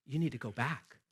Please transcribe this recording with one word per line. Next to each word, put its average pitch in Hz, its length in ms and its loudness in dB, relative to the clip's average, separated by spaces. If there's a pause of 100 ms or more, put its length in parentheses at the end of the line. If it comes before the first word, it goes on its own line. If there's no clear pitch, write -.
"You 139 120 0
need 160 140 4
to 127 60 -4
go 110 140 -4
back." 131 460 -2 (140)